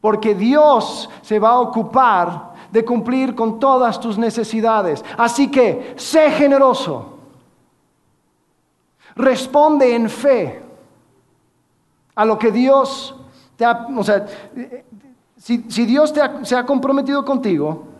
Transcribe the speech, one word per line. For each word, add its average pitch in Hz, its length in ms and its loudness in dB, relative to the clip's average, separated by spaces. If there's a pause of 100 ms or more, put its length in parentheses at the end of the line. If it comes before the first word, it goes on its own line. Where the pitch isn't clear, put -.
Porque 214 340 0
Dios 254 720 2 (120)
se 214 180 -2
va 220 120 4
a 247 80 4
ocupar 220 960 0 (160)
de 220 120 2
cumplir 240 520 -2
con 226 220 -4
todas 254 440 2
tus 220 160 -6
necesidades. 220 840 -2 (140)
Así 233 320 0
que 240 460 0
sé 311 360 2
generoso. 269 880 0 (2000)
Responde 262 800 2
en 226 140 -2
fe 220 520 -2 (1500)
a 214 100 0
lo 220 120 0
que 220 140 0
Dios 262 640 0 (400)
te - 80 -4
ha, 233 320 0
o 214 80 -4
sea, 208 220 0 (1120)
si, 240 320 -4
si 220 160 -2
Dios 294 260 2
te 302 100 0
ha, 285 220 -2
se 247 140 -2
ha 247 80 -2
comprometido 269 580 -2
contigo 175 640 -4 (140)